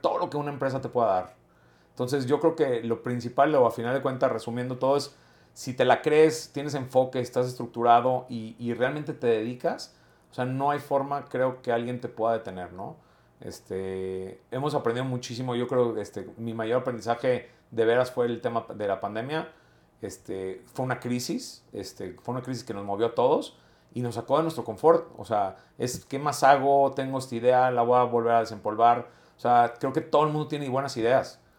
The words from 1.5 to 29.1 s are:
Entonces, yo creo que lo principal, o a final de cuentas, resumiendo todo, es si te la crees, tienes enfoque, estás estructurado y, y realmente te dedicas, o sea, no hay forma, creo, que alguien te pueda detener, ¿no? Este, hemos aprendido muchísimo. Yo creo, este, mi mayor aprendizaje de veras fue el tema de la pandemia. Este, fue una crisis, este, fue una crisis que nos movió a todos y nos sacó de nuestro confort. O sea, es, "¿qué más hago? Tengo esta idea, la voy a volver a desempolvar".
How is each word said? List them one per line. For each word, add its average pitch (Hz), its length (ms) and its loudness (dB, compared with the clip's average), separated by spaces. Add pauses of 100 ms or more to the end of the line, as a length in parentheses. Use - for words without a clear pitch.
Entonces, 127 380 -4
yo 143 120 2
creo 165 160 2
que 123 280 0
lo 117 180 -4
principal, 127 540 0
o 127 100 6
a 113 60 2
final 120 240 -4
de 135 80 -2
cuentas, 131 280 0
resumiendo 123 460 -6
todo, 135 200 2
es - 180 -6 (380)
si - 200 -10
te 127 120 2
la 123 180 4
crees, 156 500 4
tienes 143 220 -6
enfoque, 131 460 0
estás 123 260 -2
estructurado 120 840 2
y, 113 300 -10
y 117 160 -4
realmente 143 380 -4
te - 140 -8
dedicas, 123 680 -2 (340)
o - 60 -20
sea, 127 100 -2
no 135 240 -2
hay 147 100 0
forma, 139 460 -2
creo, 127 380 -2
que 123 80 -2
alguien 120 300 -2
te 123 80 -10
pueda 113 240 0
detener, 90 400 -8
¿no? 117 240 -12 (420)
Este, 95 1040 -8 (100)
hemos 139 240 -4
aprendido 123 300 -2
muchísimo. 123 500 -6
Yo 120 120 -2
creo, 120 300 0
este, 101 300 -8 (100)
mi 113 160 -8
mayor 113 280 -2
aprendizaje 120 680 -2 (220)
de 113 140 2
veras 123 260 4
fue 123 140 0
el 120 160 -4
tema 117 320 -4
de 104 140 -4
la 98 120 -2
pandemia. 120 500 -6 (520)
Este, 95 600 -10 (100)
fue 131 120 -4
una 127 140 -4
crisis, - 640 -6 (100)
este, 95 480 -12
fue 120 120 -8
una 127 100 -6
crisis 127 200 -10
que 113 100 -10
nos 101 120 -8
movió 101 220 0
a - 80 -4
todos 135 420 2 (360)
y 123 80 -4
nos 120 140 -4
sacó 135 220 0
de 165 60 2
nuestro 160 200 -4
confort. 147 440 4 (100)
O 107 80 -14
sea, 101 320 -2 (200)
es, 123 280 -6
"¿qué 139 140 -6
más 147 240 -2
hago? 139 500 6
Tengo 135 260 -4
esta 123 160 -8
idea, 127 360 4
la 120 100 0
voy 123 180 4
a 123 40 6
volver 117 300 2
a 117 60 6
desempolvar". 110 680 2 (300)